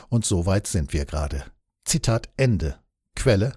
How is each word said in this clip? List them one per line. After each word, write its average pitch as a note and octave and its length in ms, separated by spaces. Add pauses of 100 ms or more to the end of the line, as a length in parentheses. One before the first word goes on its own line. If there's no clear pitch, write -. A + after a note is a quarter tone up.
und A#2 160
so F2 220
weit G2 200
sind - 280
wir D2 100
gerade. C#2+ 400 (400)
Zitat - 540
Ende. F#2 400 (360)
Quelle G2 420